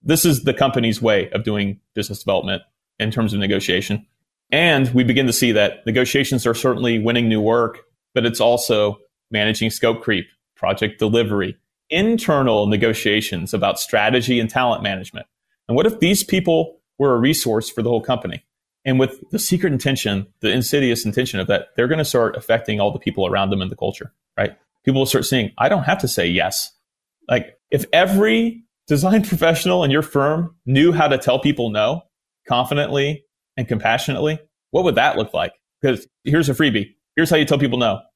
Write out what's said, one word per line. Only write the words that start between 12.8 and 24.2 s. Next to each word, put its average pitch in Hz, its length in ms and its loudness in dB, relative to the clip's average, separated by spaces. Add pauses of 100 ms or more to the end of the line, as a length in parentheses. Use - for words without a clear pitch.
about 98 260 -2
strategy 117 600 0
and 113 100 -2
talent 123 340 -2
management. 98 420 -8 (420)
And 120 80 -2
what 175 120 4
if 220 120 -2
these 190 240 2
people 165 560 -2 (200)
were 135 160 2
a 117 40 2
resource 117 520 0
for 120 100 -6
the 110 80 -2
whole 113 120 0
company? 117 420 -6 (420)
And 131 140 2
with 131 200 0 (120)
the 220 80 -2
secret 180 340 0
intention, 113 540 -2 (140)
the 104 100 0
insidious 123 540 0
intention 107 340 -4
of 95 80 -4
that, 98 280 0
they're 123 120 0
gonna 156 180 0
start 117 300 0
affecting 113 440 -2
all 101 120 2
the - 80 -8
people - 260 -2
around 98 240 0
them 98 140 -2
in 92 60 -6
the - 60 -10
culture. - 380 -8 (720)